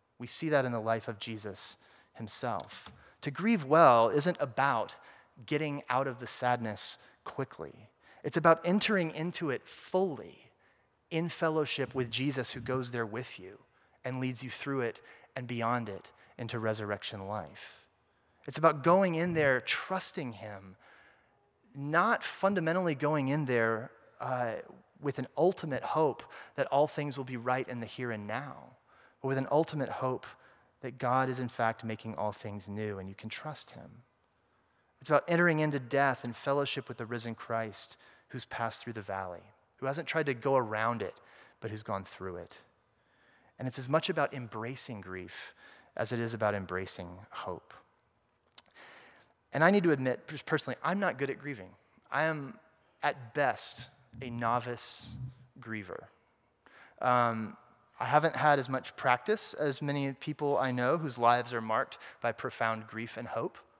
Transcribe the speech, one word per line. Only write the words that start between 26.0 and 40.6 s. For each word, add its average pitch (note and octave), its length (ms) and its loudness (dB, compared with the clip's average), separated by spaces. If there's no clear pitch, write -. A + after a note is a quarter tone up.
that C#3 120 0
all C#3+ 200 4
things D3 280 -4
will C3+ 80 -6
be B2+ 120 -6
right B2 320 -2
in B2 100 -6
the A2+ 80 -6
here B2 240 -6
and G#2 160 -6
now, B2+ 300 -6
but C3+ 60 -2
with C3+ 100 2
an C3 140 -2
ultimate D3+ 360 2
hope - 380 -4
that B2+ 180 -10
God B2+ 300 2
is B2+ 100 -4
in B2 100 -4
fact A2+ 360 0
making A2 320 -6
all G#2 160 -2
things G2+ 360 -10
new G#2 300 -4
and F#2 100 -8
you G2 60 -12
can - 140 -14
trust - 420 -10
him. - 200 -18
It's C3 100 -10
about C#3+ 180 6
entering E3+ 320 6
into D3 180 2
death C3+ 460 2
in A#2+ 80 -4
fellowship C#3 560 -2
with A#2+ 100 -10
the A2+ 80 -6
risen A#2 280 -6
Christ A2+ 600 -6
who's B2+ 180 -10
passed - 340 -6
through A#2 140 -10
the A2 80 -8
valley, F#2+ 400 -8
who C3+ 80 -6
hasn't C#3+ 200 -4
tried D#3+ 200 -2
to C3+ 80 0
go C3+ 220 2
around A2+ 460 0